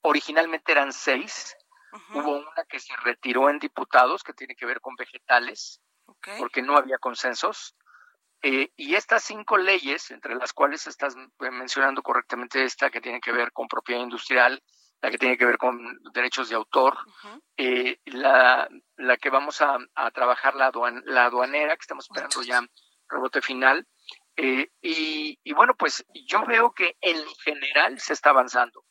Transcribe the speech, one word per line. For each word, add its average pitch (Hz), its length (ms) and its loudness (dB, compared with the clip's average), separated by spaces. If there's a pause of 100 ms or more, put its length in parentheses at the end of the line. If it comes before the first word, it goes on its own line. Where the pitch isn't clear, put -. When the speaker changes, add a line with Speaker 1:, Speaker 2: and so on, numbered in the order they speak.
Speaker 1:
Originalmente 160 680 0
eran 139 200 4
seis. - 640 -4 (360)
Speaker 2:
Ujú. 196 280 -10
Speaker 1:
Hubo 147 180 -2
una 147 300 -8
que 139 100 -12
se 131 180 -14
retiró 120 520 0
en 143 100 0
diputados, 135 640 2
que - 120 -16
tiene 127 200 -18
que - 120 -12
ver 123 160 -6
con 131 140 -14
vegetales, - 840 -2 (240)
Speaker 2:
Ok. - 240 -20 (100)
Speaker 1:
porque 127 220 -4
no 139 160 0
había 131 220 2
consensos. - 760 -6 (680)
Eh, 135 360 -2
y 294 180 -4
estas - 300 0
cinco 214 320 -4
leyes, 180 560 0
entre 120 240 -10
las 127 160 -6
cuales 143 340 -2
estás, 143 300 -6
eh, 131 340 -10
mencionando 131 540 -2
correctamente 123 580 -2
esta 131 260 0
que 123 120 -4
tiene 123 200 -8
que 120 120 -6
ver 120 180 0
con 127 160 -6
propiedad 120 340 -4
industrial, 123 600 0 (380)
la 131 100 -2
que 123 80 -4
tiene 127 180 2
que 120 80 4
ver 120 140 4
con 120 400 -4 (140)
derechos 123 360 -2
de 113 60 -6
autor, 131 500 4
Speaker 2:
Ujú. 214 380 -20 (140)
Speaker 1:
eh, 127 480 0
la, 131 640 6 (260)
la 127 220 2
que - 140 -2
vamos 139 300 0
a, 143 160 4 (160)
a 120 200 -2
trabajar, 127 420 2
la 135 160 2
aduan-, 120 340 -2
la 127 200 4
aduanera, 139 520 0
que - 40 -20
estamos 135 240 -14
esperando 135 380 -6
ya 123 220 0 (440)
rebote 131 340 -2
final, 131 460 2 (480)
eh, 131 340 0 (120)
y, 156 600 -4
y 151 120 -10
bueno, 254 200 4
pues - 320 -4 (220)
yo 214 180 0
veo 233 240 4
que 175 300 -4
en 165 240 0
lo 139 180 -14
general 143 560 0
se - 140 -6
está 147 180 4
avanzando. 127 600 2